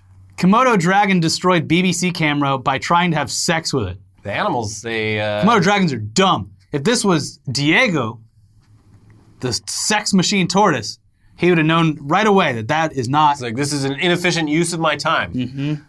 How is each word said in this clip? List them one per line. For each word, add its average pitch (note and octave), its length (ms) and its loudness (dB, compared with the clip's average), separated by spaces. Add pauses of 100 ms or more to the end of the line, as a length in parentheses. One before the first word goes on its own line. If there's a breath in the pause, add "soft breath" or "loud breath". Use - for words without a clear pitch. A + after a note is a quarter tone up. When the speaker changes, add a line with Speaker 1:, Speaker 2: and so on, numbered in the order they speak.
(380)
Speaker 1:
Komodo A3+ 420 4
dragon F#3+ 400 2
destroyed E3 480 0
B E3 160 2
B F#3 100 0
C F3+ 180 -2
camera C#3+ 460 0
by C3+ 220 -2
trying F3 320 2
to D3+ 60 0
have C#3 140 -4
sex - 400 -2
with A#2 160 -2
it. F2+ 100 -10 (260)
Speaker 2:
The G2+ 100 -8
animals, B2+ 480 -4
they, A2 400 -4
uh, G#2+ 220 -2
Speaker 1:
Komodo G#3+ 180 4
dragons F#3+ 320 2
are A#2 60 -6
dumb. C3+ 520 0 (200)
If C#3 120 -4
this A#3 220 0
was E3+ 340 0 (120)
Diego, D3 680 0 (1200)
the B2+ 80 -4
s-, - 180 -6
sex - 460 -2
machine F#3 340 2
tortoise, F3+ 500 0 (380)
he F3 140 0
would F3 100 4
have D#3 80 2
known E3 340 2
right E3+ 240 0
away F#3+ 280 4
that A2+ 160 -6
that D#3 240 0
is B2 140 -4
not D3 260 4
Speaker 2:
It's B2+ 80 -6
like, A#2+ 140 -6
"This C#3+ 180 -2
is C#3 100 -2
an C#3 100 -2
inefficient E3+ 560 0
use E3 240 0
of E3 60 -6
my D#3+ 160 2
time. B2+ 380 -2
Speaker 1:
Mm-hmm. C3+ 400 -4 (140)